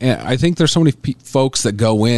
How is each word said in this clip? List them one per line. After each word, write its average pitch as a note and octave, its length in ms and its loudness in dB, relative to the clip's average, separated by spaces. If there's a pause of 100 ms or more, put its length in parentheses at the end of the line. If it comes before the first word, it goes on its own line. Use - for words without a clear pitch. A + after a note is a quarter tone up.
And B2 220 0
I A#2+ 140 -4
think E3 200 0
there's D#3+ 160 2
so E3+ 80 0
many D#3+ 100 4
pe-, - 220 -6 (100)
folks C3+ 400 -2
that G#2 140 -2
go A2 280 2
in A#2 140 2